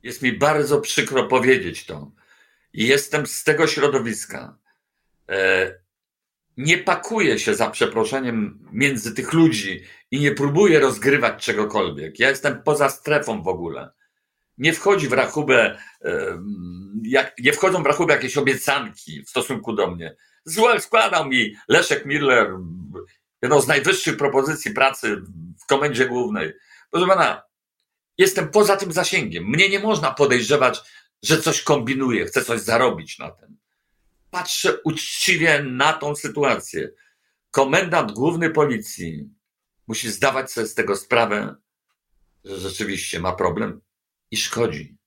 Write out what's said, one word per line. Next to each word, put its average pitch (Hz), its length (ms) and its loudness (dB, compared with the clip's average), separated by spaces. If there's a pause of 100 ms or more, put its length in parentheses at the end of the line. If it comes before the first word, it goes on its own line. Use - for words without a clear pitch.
Jest 120 200 -12
mi 127 100 2
bardzo 147 480 2
przykro 135 440 -2
powiedzieć 117 600 2
to. 71 260 -16 (600)
I 110 140 -2
jestem 139 400 2
z - 180 -10
tego 156 220 4
środowiska. 120 920 -2 (720)
E, 95 460 2 (800)
nie 156 220 2
pakuję 180 600 0
się, 107 160 0
za 107 160 0
przeproszeniem, 113 1000 -2
między 117 420 -2
tych - 180 -6
ludzi 110 500 2 (280)
i 139 100 -2
nie 143 120 2
próbuję 151 480 4
rozgrywać 131 640 2
czegokolwiek. 98 760 -2
Ja 123 100 4
jestem - 340 -2
poza 143 260 2
strefą 131 540 -2
w 87 60 -4
ogóle. 85 420 -8 (680)
Nie 151 140 0
wchodzi 165 360 2
w 120 40 0
rachubę, 131 680 2 (260)
e, 87 380 -4 (600)
jak, 131 360 -2
nie 127 140 2
wchodzą 180 300 2
w 143 40 0
rachubę 151 280 2
jakieś 131 220 -2
obiecanki 127 840 -2
w - 80 -20
stosunku 120 420 -6
do 98 180 0
mnie. 82 260 -12 (280)
Złe 214 360 2
składał 185 480 2
mi 113 280 0 (120)
Leszek 151 380 2
Miller, 131 480 2 (880)
jedną 143 180 4
z 120 60 0
najwyższych 151 500 0
propozycji 135 540 -2
pracy 113 520 0 (400)
w - 40 -20
Komendzie 135 400 2
Głównej. 107 460 -4 (380)
Proszę 175 160 0
pana, 170 360 2 (760)
jestem 185 320 2
poza 208 260 4
tym 196 160 -6
zasięgiem. 139 520 -2
Mnie 156 240 2
nie 196 120 0
można 160 340 -2
podejrzewać, 123 680 2 (420)
że 156 200 2
coś 156 200 -2
kombinuję, 131 640 0
chcę 127 180 -2
coś 117 160 -4
zarobić 110 580 0
na 80 120 -14
tym. - 280 -20 (720)
Patrzę - 540 -2
uczciwie 156 760 0
na 135 300 0
tą 147 240 -4
sytuację. 131 760 -2 (600)
Komendant 147 600 2
główny 160 380 0
policji 92 800 -2 (580)
musi 113 240 -6
zdawać 131 420 0
sobie 113 140 -2
z - 80 -10
tego 107 220 0
sprawę, 104 580 0 (880)
że 98 140 -12
rzeczywiście 95 640 -6
ma 90 120 -2
problem - 480 -4 (500)
i 117 60 -8
szkodzi. 82 600 -4 (100)